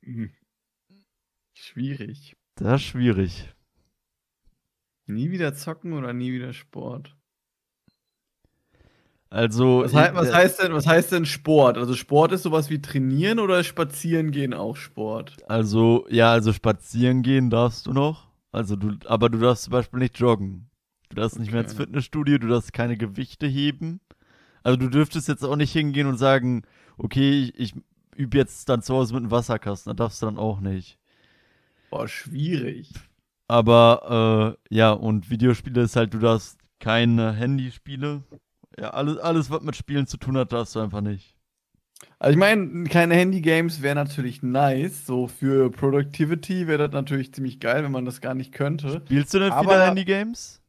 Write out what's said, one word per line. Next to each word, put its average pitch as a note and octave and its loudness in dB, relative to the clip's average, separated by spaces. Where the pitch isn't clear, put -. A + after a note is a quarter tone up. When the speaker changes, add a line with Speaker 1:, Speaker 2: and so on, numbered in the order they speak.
Speaker 1:
Hm. A#2 -10
Schwierig. B2 -12
Speaker 2:
Das A#2+ 0
ist - -10
schwierig. G#2 -2
Speaker 1:
Nie A#2 -6
wieder E3+ -4
zocken D#3+ -12
oder C3 -8
nie B2 -6
wieder B2+ -10
Sport? C3 -16
Speaker 2:
Also, A#2 2
Speaker 1:
Was A#2 -4
hei-, D#3 6
Speaker 2:
ich, D#3 -2
Speaker 1:
was D#3+ 0
Speaker 2:
äh, A#2+ -2
Speaker 1:
heißt F#3 4
denn, F3+ 0
was D3 -2
heißt E3 4
denn E3+ 0
Sport? C#3+ 4
Also B2 -2
Sport D3+ 2
ist F#3 -4
sowas D#3 -2
wie D#3 -4
trainieren C#3+ 0
oder F#3+ 2
spazieren D#3+ -2
gehen C#3 -4
auch G#2 -8
Sport? - -10
Speaker 2:
Also, A2+ 4
ja, A#2 6
also A2+ 4
spazieren A#2+ 0
gehen C3 2
darfst A#2 0
du C3+ -6
noch. D3 -2
Also G#2 -4
du, G2+ -4
aber A2+ 4
du A2+ 0
darfst A#2 2
zum - -10
Beispiel B2 -2
nicht B2+ -4
joggen. G2+ 0
Du - -12
darfst A2 -4
nicht A2 -6
mehr A#2 -2
ins G#2 -8
Speaker 1:
Okay. G#2 -6
Speaker 2:
Fitnessstudio, C#3+ -2
du A2+ -4
darfst A#2 0
keine A#2+ -4
Gewichte A2 -8
heben. C#3+ -4
Also B2+ 2
du B2+ 0
dürftest D3 0
jetzt C#3 -4
auch C#3+ -2
nicht D3 0
hingehen D3 0
und C3 -2
sagen, B2+ 2
„Okay, C#3 0
ich, - -20
ich A#2 -6
übe C3+ -2
jetzt - 0
dann A#2+ 2
zu C3 -4
Hause B2 0
mit B2+ -4
einem A#2 -6
Wasserkasten.“ A2 -4
Da G#2 -2
darfst A2 -8
du A2+ -4
dann G#2+ -6
auch G#2 -4
nicht. F#2+ -8
Speaker 1:
Boah, A#2 -8
schwierig. C#3+ -8
Speaker 2:
Aber, A#2 6
äh, G#2+ -8
ja, A2 6
und G#2+ -2
Videospiele A#2+ 0
ist A#2 0
halt, A2+ 0
du A2 -4
darfst A2+ 0
keine A2+ 2
Handyspiele. C3+ -6
Ja, - -10
alles, C#3+ -4
alles, D#3+ -2
was D#3 -6
mit D3+ -8
Spielen C#3+ -4
zu - -12
tun C3 -6
hat, C3 -2
darfst A#2 -4
du A2 -4
einfach G#2 -6
nicht. G#2 -8
Speaker 1:
Also C#3 4
ich D3+ 4
mein, F#3 2
keine E3+ 4
Handy-Games E3 2
wär C#3+ 0
natürlich C#3+ -6
nice. C3+ 0
So B2 -2
für C3+ 2
Productivity D3+ -2
wär D3+ 0
das D3 0
natürlich C#3 -4
ziemlich C3 -8
geil, B2+ -2
wenn C#3+ -4
man B2+ -4
das B2 -10
gar B2+ -8
nicht C3 -10
könnte. C#3+ -4
Speaker 2:
Spielst C#3+ 0
du F#3+ 4
denn G3 2
viele B2 0
Speaker 1:
Aber F#3 6
Speaker 2:
Handy-Games? F#3+ -2